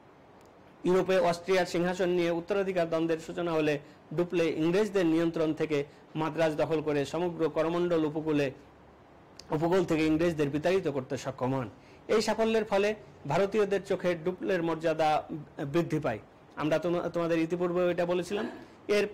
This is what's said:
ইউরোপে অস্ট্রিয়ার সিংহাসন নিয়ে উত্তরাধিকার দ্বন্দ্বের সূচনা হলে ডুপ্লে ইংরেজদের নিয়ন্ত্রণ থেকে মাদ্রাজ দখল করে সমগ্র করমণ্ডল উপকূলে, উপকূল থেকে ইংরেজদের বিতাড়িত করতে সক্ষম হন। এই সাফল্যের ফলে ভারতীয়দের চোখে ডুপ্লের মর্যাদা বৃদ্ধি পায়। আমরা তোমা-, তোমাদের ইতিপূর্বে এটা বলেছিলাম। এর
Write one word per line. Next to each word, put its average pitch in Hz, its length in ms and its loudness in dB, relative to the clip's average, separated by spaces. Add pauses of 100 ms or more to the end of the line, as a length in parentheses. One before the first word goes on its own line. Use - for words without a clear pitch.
(840)
ইউরোপে 180 340 2
অস্ট্রিয়ার 175 480 2
সিংহাসন 180 420 0
নিয়ে 175 220 2
উত্তরাধিকার 180 580 -2
দ্বন্দ্বের 165 300 0
সূচনা 170 340 -6
হলে 151 260 2 (360)
ডুপ্লে 170 340 0
ইংরেজদের 185 580 2
নিয়ন্ত্রণ 160 480 2
থেকে 156 300 0 (320)
মাদ্রাজ 156 400 0
দখল 156 260 0
করে 147 220 0
সমগ্র 160 440 -2
করমণ্ডল 165 560 0
উপকূলে, 151 460 0 (1000)
উপকূল 170 340 2
থেকে 156 220 2
ইংরেজদের 156 420 2
বিতাড়িত 165 400 0
করতে 135 280 -4
সক্ষম 131 380 -4
হন। 123 160 -4 (380)
এই 214 140 2
সাফল্যের 220 420 2
ফলে 208 300 2 (340)
ভারতীয়দের 196 560 2
চোখে 180 300 0
ডুপ্লের 180 480 -2
মর্যাদা 160 600 0 (500)
বৃদ্ধি 160 260 0
পায়। 127 200 -2 (380)
আমরা 156 220 0
তোমা-, 175 300 -2
তোমাদের 170 300 0
ইতিপূর্বে 175 520 0
এটা 175 160 0
বলেছিলাম। 180 440 -2 (380)
এর 202 260 2